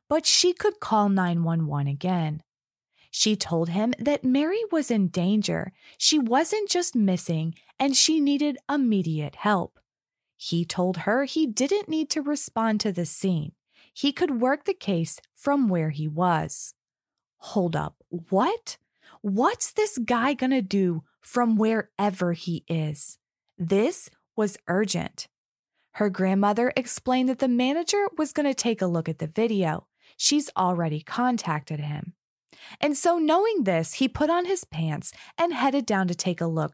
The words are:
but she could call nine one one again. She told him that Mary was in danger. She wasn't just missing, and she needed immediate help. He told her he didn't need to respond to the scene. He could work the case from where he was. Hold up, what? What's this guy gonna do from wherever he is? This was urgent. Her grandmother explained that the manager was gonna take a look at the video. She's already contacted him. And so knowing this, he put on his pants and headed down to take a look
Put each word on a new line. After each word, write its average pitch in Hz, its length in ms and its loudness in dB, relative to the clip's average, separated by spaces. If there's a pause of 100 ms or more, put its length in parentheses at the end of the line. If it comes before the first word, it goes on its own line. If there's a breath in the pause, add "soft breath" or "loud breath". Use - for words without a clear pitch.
but 320 160 0
she - 280 4
could - 260 -2
call 208 300 2
nine 175 340 2
one 165 240 0
one 143 200 -2
again. 156 560 -2 (680 soft breath)
She 214 240 0
told 170 340 -2
him 214 280 0
that 285 260 -2
Mary 302 380 2 (100)
was 311 200 0
in 202 160 2
danger. 185 640 0 (240 loud breath)
She - 220 2
wasn't 330 500 0
just 349 260 -2
missing, 170 600 0 (240 soft breath)
and 269 160 2
she 320 240 4
needed 285 380 0 (120)
immediate 190 640 0
help. - 440 -2 (560)
He 170 300 -2
told 185 320 -2
her 226 260 0
he 311 240 0
didn't 285 420 0
need 311 220 -2
to 311 100 -2
respond 226 600 0
to 208 100 -2
the 170 140 -4
scene. 160 480 -2 (400 soft breath)
He 285 180 0
could 285 300 -2
work 269 240 0
the 392 80 -2
case 170 460 -2 (140)
from 277 340 0
where 165 220 0
he 151 180 -4
was. 160 640 0 (680)
Hold 175 360 -2
up, 151 340 -6
what? 208 680 -2 (440 soft breath)
What's 233 500 0
this 427 260 0
guy 240 360 0
gonna 254 280 2
do 185 420 0 (180)
from 233 340 2
wherever 202 800 0
he 170 340 -4
is? 156 500 -2 (400)
This 196 520 2 (260)
was 208 220 0 (100)
urgent. 185 600 -2 (640)
Her 208 160 0
grandmother 196 680 2
explained 254 540 0
that 254 100 -2
the 269 80 2
manager 311 600 2 (100)
was 311 160 -2
gonna 285 200 0
take 226 280 -2
a 185 60 0
look 165 220 -2
at 156 100 -8
the 156 80 -6
video. 190 600 -2 (300 soft breath)
She's 294 400 0
already 170 440 0
contacted 175 800 -4
him. 147 340 -8 (680 loud breath)
And 294 160 0
so 349 200 4
knowing 339 460 2
this, 165 300 0
he 262 140 0
put 302 240 0
on 349 140 2
his 370 180 -2
pants 156 480 -4 (260 loud breath)
and - 160 0
headed 269 320 0
down 190 220 2
to 175 80 -2
take 170 260 -2
a 170 60 0
look 160 260 -2